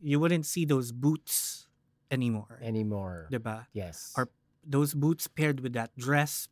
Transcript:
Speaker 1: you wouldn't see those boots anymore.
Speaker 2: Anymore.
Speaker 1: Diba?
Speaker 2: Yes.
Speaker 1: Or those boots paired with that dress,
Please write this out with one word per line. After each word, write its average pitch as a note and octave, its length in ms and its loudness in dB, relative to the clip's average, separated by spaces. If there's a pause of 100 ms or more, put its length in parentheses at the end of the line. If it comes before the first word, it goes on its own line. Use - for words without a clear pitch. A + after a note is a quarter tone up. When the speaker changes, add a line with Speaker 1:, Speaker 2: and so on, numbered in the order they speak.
Speaker 1:
you D3 180 2
wouldn't E3 300 4
see E3+ 160 0
those C3+ 260 2
boots - 800 -2 (420)
anymore. A#2 540 -2
Speaker 2:
Anymore. G2+ 680 -2
Speaker 1:
Diba? A2+ 460 -6
Speaker 2:
Yes. F2+ 400 -10
Speaker 1:
Or B2+ 160 0 (320)
those C#3+ 320 2
boots D#3 320 2
paired D3+ 320 0
with B2 160 -4
that A#2 240 -4
dress, C#3+ 520 0